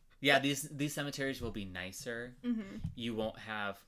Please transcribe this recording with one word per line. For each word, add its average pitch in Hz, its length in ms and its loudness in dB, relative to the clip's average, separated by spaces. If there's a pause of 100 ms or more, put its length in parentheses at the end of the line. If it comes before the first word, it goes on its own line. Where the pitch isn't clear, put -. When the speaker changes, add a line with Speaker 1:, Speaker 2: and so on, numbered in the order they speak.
(200)
Speaker 1:
Yeah, 139 180 10
these, 139 320 2
these 147 240 0
cemeteries 139 460 -2
will 117 100 -2
be 101 140 -4
nicer. 95 720 -6 (100)
Speaker 2:
Mm-hmm. 214 320 -2 (180)
Speaker 1:
You 117 200 -2
won't 110 240 -2
have 104 500 -4